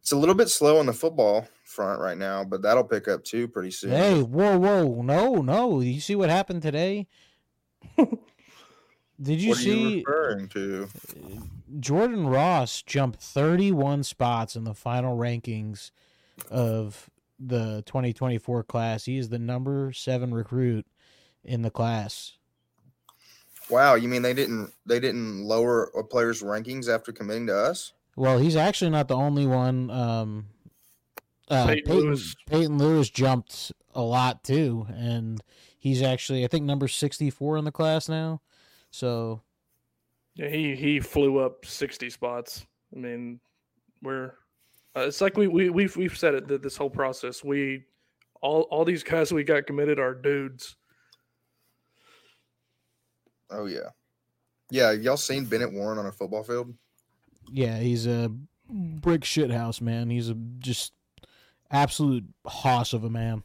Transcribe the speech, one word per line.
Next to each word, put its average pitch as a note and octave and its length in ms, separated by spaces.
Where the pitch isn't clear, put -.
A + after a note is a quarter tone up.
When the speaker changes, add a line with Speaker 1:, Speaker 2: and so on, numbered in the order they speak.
Speaker 1:
it's - 120
a C#3+ 40
little D#3+ 160
bit A#3 160
slow D3+ 300
on C#3+ 80
the A#2+ 60
football A2+ 540
front G2+ 340
right F2 180
now, G2 260
but F#2+ 180
that'll A2+ 220
pick G#2+ 240
up, F#2 160
too, A#2+ 240
pretty F#2 240
soon. G2 200
Speaker 2:
Hey, E3+ 300
whoa, F3 360
whoa, F3+ 440
no, F3+ 400
no. E3 400
You B2 180
see G3 160
what F#3+ 140
happened F3+ 320
today? F3 500
<laughs> - 60
Did D3+ 200
you G#3+ 80
Speaker 1:
What A#3 100
are - 20
you A3 280
Speaker 2:
see G3 160
Speaker 1:
referring B2 440
to? G2 380
Speaker 2:
Jordan F3 480
Ross C#3 540
jumped C3+ 380
thirty-one D3 840
spots A#2+ 520
in A2+ 80
the A2 100
final B2 440
rankings A2+ 760
of A2 600
the A2+ 460
twenty B2+ 260
twenty-four B2 520
class? A2+ 420
He C3 120
is A#2+ 120
the A#2+ 100
number C3 540
seven B2+ 400
recruit A#2 520
in A#2+ 180
the A2+ 80
class. A2+ 680
Speaker 1:
Wow, C3 260
you A#2+ 140
mean B2 140
they B2 100
didn't, A2+ 400
they A#2+ 140
didn't A2 440
lower A2+ 420
a A2 80
player's A#2 380
rankings A2+ 520
after A2+ 180
committing A2+ 360
to G2 100
us? C#3+ 360
Speaker 2:
Well, C3 240
he's D#3 160
actually E3+ 360
not D3+ 160
the C3+ 80
only C#3+ 320
one. B2+ 420
Um, A2+ 580
uh, C3 180
Speaker 3:
Peyton D3+ 180
Speaker 2:
Peyton, D3+ 220
Speaker 3:
Lewis. A2+ 280
Speaker 2:
Peyton D3+ 300
Lewis D3 320
jumped - 600
a B2+ 80
lot B2 420
too, B2+ 460
and A2+ 520
he's C3 220
actually, C3 420
I B2 40
think, D3+ 180
number C#3 220
sixty-four D3 720
in D#3 60
the D3+ 80
class D#3+ 380
now. D#3+ 320
So, A#2 500
Speaker 3:
Yeah, D3 140
he, D3 260
he C#3+ 240
flew C#3 400
up C3 260
sixty - 460
spots. A#2+ 540
I C3 40
mean, A#2+ 400
we're, C3 320
uh, C3+ 60
it's C#3+ 180
like G3 160
we, G#3 120
we, F3+ 240
we've, F#3 260
we've F3+ 180
said D3+ 200
it, C3+ 120
that C#3 140
this C#3 160
whole C#3 140
process, C3 520
we, C#3 420
all, D3+ 280
all D#3 160
these E3 180
guys E3 300
we D3+ 100
got C#3+ 220
committed D3 340
are C3 140
dudes. C3+ 600
Speaker 1:
Oh, G#2 160
yeah. F2 240
Yeah, B2 220
y'all A2+ 260
seen C3+ 280
Bennett A2+ 280
Warren G#2 240
on G#2 80
a G2 60
football G2+ 320
field? A#2+ 280
Speaker 2:
Yeah, A#2+ 280
he's A#2+ 280
a A#2 240
brick E3 520
shithouse, A#2+ 600
man. A#2 280
He's A#2+ 200
a A2+ 60
just B2 340
absolute C#3 540
hoss - 480
of A2+ 100
a A#2 60
man. A2+ 360